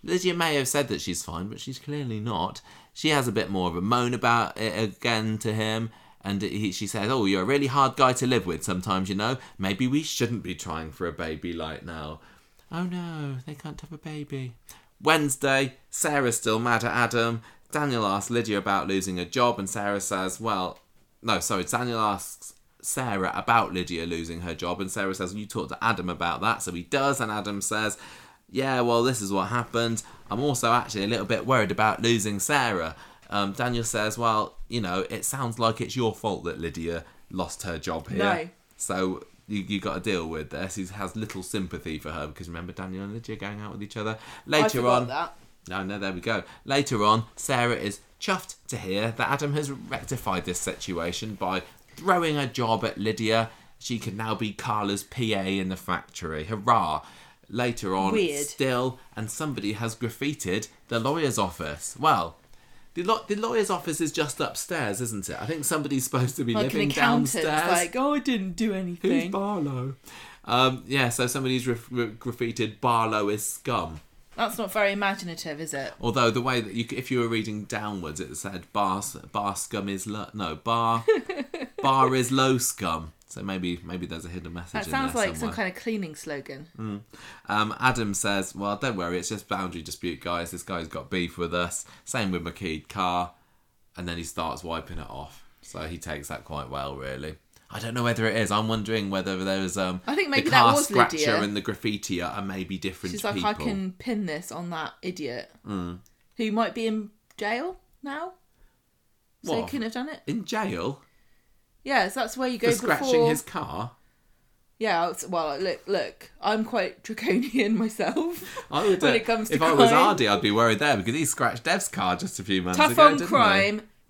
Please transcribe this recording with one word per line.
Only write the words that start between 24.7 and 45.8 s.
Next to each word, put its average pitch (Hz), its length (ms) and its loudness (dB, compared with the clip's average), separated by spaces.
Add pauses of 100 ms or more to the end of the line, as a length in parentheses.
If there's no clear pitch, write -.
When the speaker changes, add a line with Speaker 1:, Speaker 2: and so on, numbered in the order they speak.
Speaker 1:
and 92 100 -4
Sarah 98 240 -2
says, 92 180 -4
"You 104 120 -8
talked 104 240 -6
to - 140 -8
Adam 92 260 0
about 82 320 -2
that," 113 200 0
so 92 100 -6
he 87 120 -6
does, 135 380 2
and 110 100 -2
Adam 104 300 -4
says, 107 360 -2 (520)
"Yeah, 131 320 0
well, 120 220 6
this 123 180 2
is 98 100 -2
what 95 180 2
happened. 117 540 0 (260)
I'm 113 120 -2
also 127 300 2
actually 110 320 2
a 101 40 0
little 107 180 0
bit 107 200 0
worried 120 260 4
about 107 300 4
losing 107 380 2
Sarah." 107 560 0 (340)
Um, 98 240 0
Daniel 120 300 -2
says, 107 340 -2
"Well, 110 400 2 (100)
you 113 140 -2
know, 92 280 0
it 104 160 -6
sounds 123 340 -4
like 113 220 2
it's - 140 -4
your 113 180 2
fault 95 320 -4
that 85 140 -4
Lydia 82 460 -4 (260)
lost 90 320 -6
her 85 140 -4
job 82 320 -4
here." - 80 -4
Speaker 2:
No. 175 320 0 (280)
Speaker 1:
So 92 460 -2 (240)
you, 104 200 -2
you 101 120 0
got 90 160 -4
to 92 40 -4
deal 85 280 0
with 78 220 -6
this. 90 260 -6
He 95 120 -4
has 98 280 -8
little 107 280 -6
sympathy 85 560 -6
for 76 120 -10
her 78 160 -6
because 80 200 -12
remember 85 260 -10
Daniel 95 300 -8
and 101 100 -8
Lydia 117 220 -10
going 104 260 -8
out 104 120 -10
with 101 100 -8
each 104 140 -12
other. 110 200 -2 (300)
Later 151 180 6
Speaker 2:
I 214 40 4
forgot 123 340 4
Speaker 1:
on, 120 60 -4
Speaker 2:
that. 160 260 -4 (340)
Speaker 1:
no, 95 140 -4